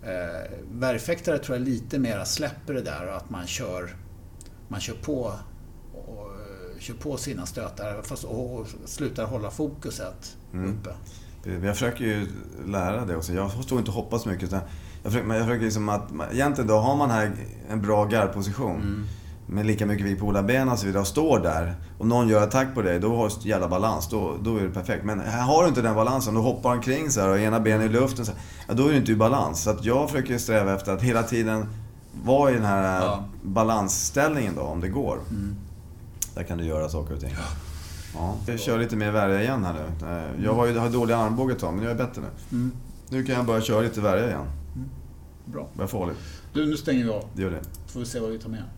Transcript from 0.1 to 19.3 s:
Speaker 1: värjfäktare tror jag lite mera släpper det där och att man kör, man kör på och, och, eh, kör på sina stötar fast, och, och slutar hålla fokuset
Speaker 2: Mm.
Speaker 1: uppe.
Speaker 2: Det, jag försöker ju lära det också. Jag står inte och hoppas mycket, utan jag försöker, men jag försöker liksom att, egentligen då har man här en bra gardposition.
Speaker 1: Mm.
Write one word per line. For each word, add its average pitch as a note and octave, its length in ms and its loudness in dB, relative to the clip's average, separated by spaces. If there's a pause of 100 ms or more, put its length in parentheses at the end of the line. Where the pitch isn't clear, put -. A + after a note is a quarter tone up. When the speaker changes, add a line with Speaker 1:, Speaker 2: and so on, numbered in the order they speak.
Speaker 1:
värjfäktare B2+ 640 0
tror C3+ 200 -2
jag B2 100 -2
lite B2+ 320 -2
mera G#2+ 260 0
släpper D3+ 480 -4
det B2+ 80 -2
där E2 280 -6
och F#2+ 80 -6
att - 120 -10
man F2 180 -8
kör, F2+ 480 -6 (720)
man G#2 120 -8
kör A2+ 140 -6
på D3 200 -6 (800)
och, - 240 -14
och, G#2 140 -12
eh, F#2+ 480 -14
kör A2+ 140 -10
på C3 240 -6
sina G2 280 -6
stötar G#2 580 -6
fast, - 200 -8
och, B2 360 -6
och A2 80 -8 (180)
slutar A#2+ 400 -4
hålla G#2 260 -4
fokuset - 840 -8 (180)
Speaker 2:
Mm. F#2 160 -2
Speaker 1:
uppe. G2 200 -6 (540)
Speaker 2:
Det, F#2 80 -6 (160)
jag G2+ 60 2
försöker A#2+ 320 0
ju G#2 220 0 (380)
lära G2 400 0
det F2 100 -2
också. E2 180 -4
Jag G2 180 0 (120)
står C3 160 0
inte G#2+ 120 -2
och G2+ 40 -2
hoppas A2+ 300 -2
mycket, F#2+ 180 -2
utan F#2 160 -2 (440)
jag G#2 80 -2
försöker, G#2+ 160 0
men A2 100 2
jag A2+ 80 2
försöker A2+ 200 2
liksom G#2+ 240 0
att, G#2 180 0 (260)
egentligen C#3 340 2
då G#2+ 100 8
har B2 180 6
man C#3+ 160 4
här G#2+ 200 2 (380)
en G#2+ 120 -2
bra G#2 240 6
gardposition. G2+ 720 2
Speaker 1:
Mm. G#2 300 -2 (420)